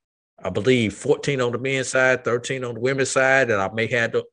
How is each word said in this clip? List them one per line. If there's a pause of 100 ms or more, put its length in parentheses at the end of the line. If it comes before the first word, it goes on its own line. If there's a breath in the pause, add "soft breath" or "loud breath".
(440)
I
believe
fourteen
on
the
men's
side,
thirteen
on
the
women's
side,
and
I
may
have
the, (100)